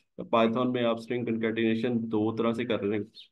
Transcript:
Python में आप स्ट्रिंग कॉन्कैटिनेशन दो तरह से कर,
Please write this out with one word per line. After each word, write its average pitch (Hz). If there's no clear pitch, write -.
Python 117
में 123
आप 117
स्ट्रिंग 120
कॉन्कैटिनेशन 113
दो 110
तरह 117
से 117
कर, 107